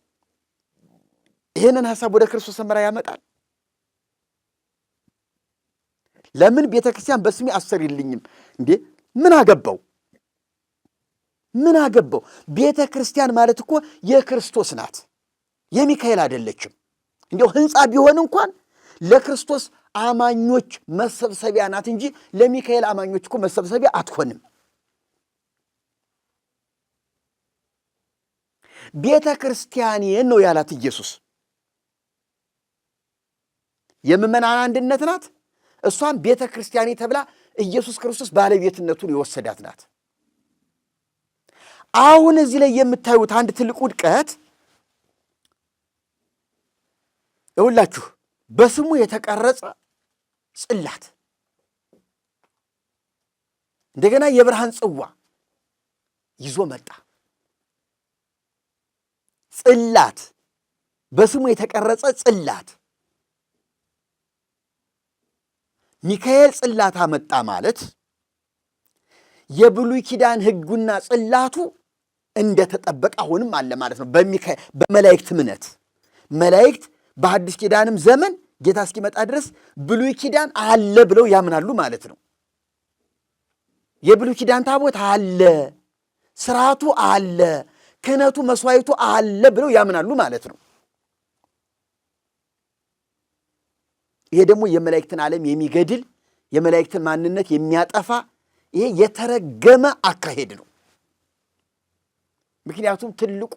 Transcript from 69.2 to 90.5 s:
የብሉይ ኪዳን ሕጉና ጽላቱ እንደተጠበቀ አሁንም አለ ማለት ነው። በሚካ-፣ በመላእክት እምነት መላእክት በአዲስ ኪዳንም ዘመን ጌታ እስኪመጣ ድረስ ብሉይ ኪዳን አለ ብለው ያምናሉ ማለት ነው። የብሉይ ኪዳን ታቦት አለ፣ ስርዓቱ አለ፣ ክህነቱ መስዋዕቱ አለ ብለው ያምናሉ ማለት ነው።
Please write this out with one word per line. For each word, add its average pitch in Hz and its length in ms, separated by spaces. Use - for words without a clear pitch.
የብሉይ 233 520
ኪዳን 233 380
ሕጉና 208 500
ጽላቱ 247 540
እንደተጠበቀ 185 800
አሁንም 196 340
አለ 135 240
ማለት 123 220
ነው። 127 100
በሚካ-፣ 185 380
በመላእክት 196 560
እምነት 123 340
መላእክት 180 540
በአዲስ 180 380
ኪዳንም 214 420
ዘመን 269 340
ጌታ 196 180
እስኪመጣ 202 440
ድረስ 240 220
ብሉይ 220 380
ኪዳን 294 340
አለ 214 440
ብለው 208 220
ያምናሉ 180 480
ማለት 131 320
ነው። - 100
የብሉይ 220 320
ኪዳን 247 300
ታቦት 277 380
አለ፣ 196 380
ስርዓቱ 262 440
አለ፣ 196 380
ክህነቱ 269 400
መስዋዕቱ 247 440
አለ 214 460
ብለው 254 200
ያምናሉ 196 440
ማለት 131 320
ነው። - 100